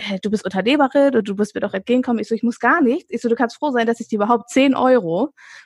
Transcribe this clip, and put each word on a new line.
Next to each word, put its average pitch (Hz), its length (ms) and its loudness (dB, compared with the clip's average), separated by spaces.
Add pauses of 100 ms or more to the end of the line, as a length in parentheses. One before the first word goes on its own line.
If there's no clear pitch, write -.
hä, 202 220 -6
du 208 80 -4
bist 208 140 -2
Unternehmerin 269 720 2
und 214 140 0
du 196 60 -6
musst 208 200 -4
mir - 60 -6
doch 202 140 -4
entgegenkommen." 240 460 0
Ich - 80 -8
so, 226 60 -2
"Ich 220 80 -4
muss 233 160 -2
gar 277 220 2
nichts." 277 300 0
Ich 233 100 -6
so, 233 80 -4
"Du 226 80 0
kannst 233 220 -2
froh 294 120 -2
sein, 233 160 0
dass 233 140 -2
ich - 80 -14
dir 220 80 -4
überhaupt 208 340 0
zehn 269 240 2
Euro 240 600 0 (320)